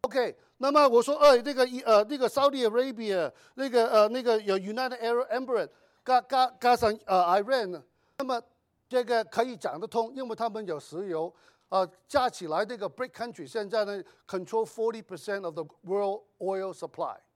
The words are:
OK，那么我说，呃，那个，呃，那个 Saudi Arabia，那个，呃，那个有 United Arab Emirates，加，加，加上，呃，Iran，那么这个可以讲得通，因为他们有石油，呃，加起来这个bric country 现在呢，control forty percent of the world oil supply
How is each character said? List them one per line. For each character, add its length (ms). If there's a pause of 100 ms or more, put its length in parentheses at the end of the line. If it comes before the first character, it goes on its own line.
OK， 340 (220)
那 120
么 180
我 140
说， 140
呃， 260
那 100
个， 140 (180)
呃， 200
那 120
个 120
Saudi 380
Arabia， 640 (240)
那 140
个， 220
呃， 180
那 140
个 180
有 180
United 420
Arab 280
Emirates， 420 (340)
加， 180
加， 240 (140)
加 160
上， 280
呃， 180 (200)
Iran， 400 (360)
那 60
么 160 (480)
这 140
个 220
可 180
以 140
讲 220
得 80
通， 280
因 120
为 100
他 120
们 180
有 120
石 300
油， 260 (340)
呃， 180 (200)
加 220
起 180
来 180
这 120
个 120
bric 220
country 360
现 220
在 160
呢， 180 (240)
control 380
forty 380
percent 420
of 100
the 120 (160)
world 400 (160)
oil 340
supply 440 (200)